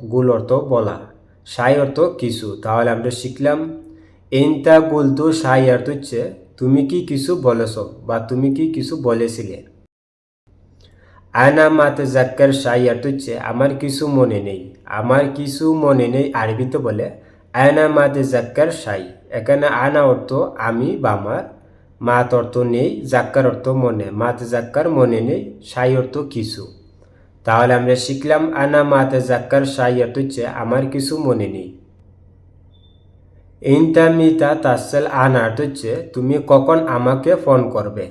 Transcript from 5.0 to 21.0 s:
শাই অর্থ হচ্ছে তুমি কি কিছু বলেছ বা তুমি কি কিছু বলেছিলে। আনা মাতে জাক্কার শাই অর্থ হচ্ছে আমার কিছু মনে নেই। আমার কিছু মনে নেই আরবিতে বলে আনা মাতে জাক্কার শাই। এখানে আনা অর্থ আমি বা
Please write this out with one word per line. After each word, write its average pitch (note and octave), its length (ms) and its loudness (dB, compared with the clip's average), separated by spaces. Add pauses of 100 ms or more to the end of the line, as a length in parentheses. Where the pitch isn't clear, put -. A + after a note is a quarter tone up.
শাই C3 380 2
অর্থ B2 180 2
হচ্ছে C#3 320 -6 (360)
তুমি C3 320 2
কি F3+ 180 -2
কিছু C#3 240 -4 (160)
বলেছ A2+ 280 0 (320)
বা A2+ 120 -2
তুমি C3 360 -2
কি D#3+ 180 -2
কিছু C3+ 300 -6
বলেছিলে। A2+ 560 -2 (1800)
আনা C#3+ 360 6
মাতে D3 360 2
জাক্কার C3 460 2
শাই B2 360 0
অর্থ A#2 180 -2
হচ্ছে C3+ 260 -6 (180)
আমার C3 280 2
কিছু D3+ 300 -4
মনে B2 380 2
নেই। F#2+ 140 -8 (380)
আমার B2+ 260 2 (100)
কিছু C#3+ 300 -6 (100)
মনে C#3 340 2
নেই C3+ 180 0 (140)
আরবিতে B2 380 -4
বলে A2+ 280 -4 (480)
আনা D3 340 4
মাতে C#3+ 360 2
জাক্কার B2 440 0 (140)
শাই। G2 200 -8 (280)
এখানে C#3 360 0 (180)
আনা D3 180 2 (100)
অর্থ - 180 -4 (280)
আমি A#2 380 -2
বা B2+ 220 -2